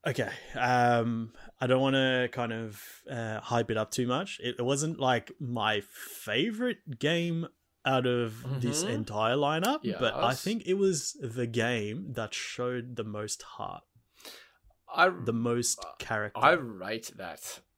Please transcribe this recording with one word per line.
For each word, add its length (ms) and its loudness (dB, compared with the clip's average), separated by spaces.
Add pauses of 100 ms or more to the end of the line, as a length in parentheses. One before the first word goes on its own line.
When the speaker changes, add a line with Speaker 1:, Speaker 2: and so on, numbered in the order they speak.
Speaker 1:
Okay. 220 -2 (260)
Um, 760 4 (260)
I 80 0
don't 140 4
wanna 500 2
kind 220 -2
of, 280 -8 (280)
uh, 320 -4
hype 280 2
it 80 2
up 140 0
too 160 0
much. 360 -2
It, 140 -2
it 60 0
wasn't, 360 0
like, 400 2
my 420 0
favorite 1160 -4
game 480 0 (380)
out 220 4
of 540 -2
this 220 0
Speaker 2:
Mm-hmm. 100 -2
Speaker 1:
entire 420 0
lineup, 460 2 (180)
but 140 2
I 160 2
Speaker 2:
Yes. 140 -2
Speaker 1:
think 240 -2
it 80 4
was 460 2
the 260 -2
game 680 -2
that 200 -4
showed 640 -4
the 80 -6
most 400 -6
heart. 400 -10 (1080)
Speaker 2:
I, 160 8
Speaker 1:
the 240 -2
most 500 2
Speaker 2:
uh, 40 -10 (120)
Speaker 1:
character. 440 -4
Speaker 2:
I 100 10
rate 640 -4
that. 420 -10 (180)